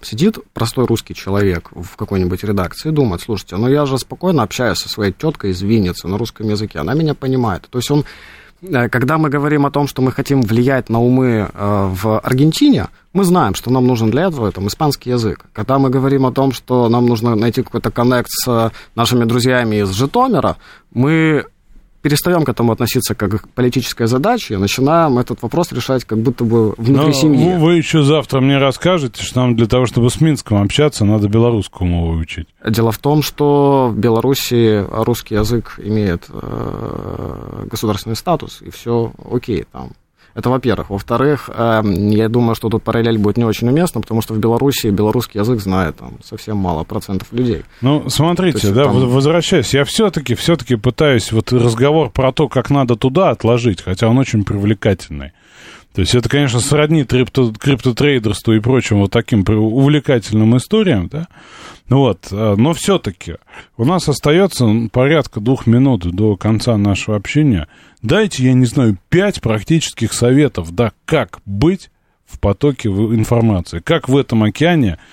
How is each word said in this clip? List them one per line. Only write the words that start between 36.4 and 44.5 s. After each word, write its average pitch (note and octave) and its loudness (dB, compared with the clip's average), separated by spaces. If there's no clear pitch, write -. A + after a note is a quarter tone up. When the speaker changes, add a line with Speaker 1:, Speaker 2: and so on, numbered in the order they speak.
Speaker 1:
государственный A2 -4
статус, - -4
и - -18
все A#2 -4
окей G#2 -4
там. C2 -14
Это A#2 -2
во-первых. B2 -2
Во-вторых, B2 -2
э, A2+ 0
я G#2+ 2
думаю, A#2 0
что A2+ -4
тут A2 -2
параллель A2+ 0
будет G#2 0
не A#2 2
очень A2+ -2
уместна, D3 0
потому A2 -4
что A2 -6
в - -2
Беларуси A#2 0